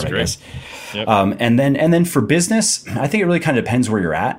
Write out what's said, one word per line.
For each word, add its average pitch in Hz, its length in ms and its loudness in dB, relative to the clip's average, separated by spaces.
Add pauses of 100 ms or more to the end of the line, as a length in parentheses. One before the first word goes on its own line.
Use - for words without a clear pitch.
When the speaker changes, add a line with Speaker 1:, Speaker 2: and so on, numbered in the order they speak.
Speaker 1:
that's - 20 -4
Speaker 2:
I - 60 -4
Speaker 1:
great. 95 100 -4
Speaker 2:
guess. - 180 -4 (560)
Speaker 1:
Yep. 107 140 -6
Speaker 2:
Um, 101 300 4
and 120 200 2
then, 139 180 2
and 165 180 4
then 170 100 4
for 151 160 0
business, 175 640 0 (100)
I 120 120 -2
think 214 160 0
it - 40 0
really 175 140 2
kinda 135 220 0
depends 120 260 0
where 107 140 0
you're 80 100 0
at, 90 260 -2